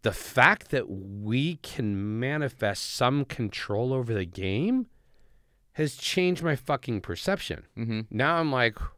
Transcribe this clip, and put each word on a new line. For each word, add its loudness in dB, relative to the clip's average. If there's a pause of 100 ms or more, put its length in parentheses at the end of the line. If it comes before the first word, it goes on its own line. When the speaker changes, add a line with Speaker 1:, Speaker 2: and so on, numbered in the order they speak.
Speaker 1:
the 2
fact 4
that 0
we -2
can -2
manifest -2
some 2
control -2
over 0
the 0
game 0 (880)
has -2
changed 0
my 2
fucking -2
perception. -4 (120)
Speaker 2:
Mm-hmm. -2 (100)
Speaker 1:
Now 2
I'm 2
like 2 (200)